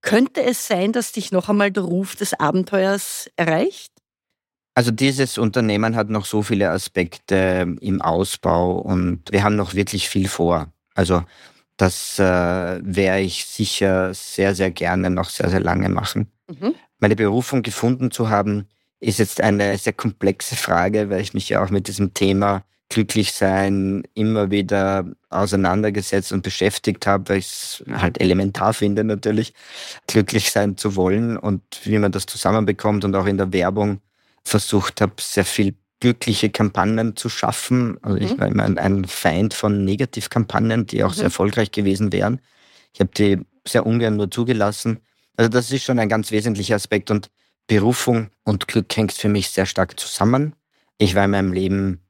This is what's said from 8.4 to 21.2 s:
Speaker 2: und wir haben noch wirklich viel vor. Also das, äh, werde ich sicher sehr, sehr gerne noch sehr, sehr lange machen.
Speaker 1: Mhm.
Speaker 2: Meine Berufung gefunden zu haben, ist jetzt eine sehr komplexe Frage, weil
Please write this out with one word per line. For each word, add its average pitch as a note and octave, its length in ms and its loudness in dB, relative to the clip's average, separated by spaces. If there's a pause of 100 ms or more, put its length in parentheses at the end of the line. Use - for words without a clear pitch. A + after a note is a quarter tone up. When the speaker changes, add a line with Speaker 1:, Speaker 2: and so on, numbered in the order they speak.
Speaker 2:
und F2+ 540 -2
wir G2 120 2
haben G#2 120 2
noch F#2 180 -4
wirklich G2 340 -2
viel F#2+ 200 0
vor. E2+ 440 0 (220)
Also F2 280 2 (540)
das, - 420 0
äh, G#2 40 4 (600)
werde F#2+ 400 2
ich F#2 240 -4
sicher F#2 680 0
sehr, G2 400 -2
sehr F#2+ 160 0
gerne F2+ 400 0
noch F#2 200 -2
sehr, - 180 -2
sehr F#2 120 2
lange F#2 280 0
machen. G2+ 420 -2 (180)
Speaker 1:
Mhm. F#3 260 -4 (240)
Speaker 2:
Meine G#3 180 4
Berufung B2 460 0
gefunden B2 480 -2
zu A2+ 200 -2
haben, G2+ 360 0 (340)
ist G2+ 180 -2
jetzt - 220 0
eine G2+ 380 2
sehr G#2+ 140 -4
komplexe - 640 -2
Frage, G2+ 540 0
weil F#2+ 100 0